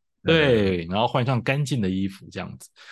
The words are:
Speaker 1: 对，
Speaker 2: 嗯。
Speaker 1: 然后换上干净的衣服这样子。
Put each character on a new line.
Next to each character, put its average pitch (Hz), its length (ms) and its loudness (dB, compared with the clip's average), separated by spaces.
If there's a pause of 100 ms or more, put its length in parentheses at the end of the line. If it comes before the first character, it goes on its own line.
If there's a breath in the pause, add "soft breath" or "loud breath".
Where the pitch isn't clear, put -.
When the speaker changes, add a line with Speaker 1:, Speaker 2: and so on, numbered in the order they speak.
(240)
Speaker 1:
对， 110 600 2
Speaker 2:
嗯。 - 40 -10
Speaker 1:
然 95 100 -2
后 120 80 2
换 123 180 0
上 120 160 0
干 139 220 -2
净 139 160 -2
的 95 100 0
衣 95 180 -2
服 - 240 -12
这 101 80 -10
样 92 200 -10
子。 - 100 -20 (220 loud breath)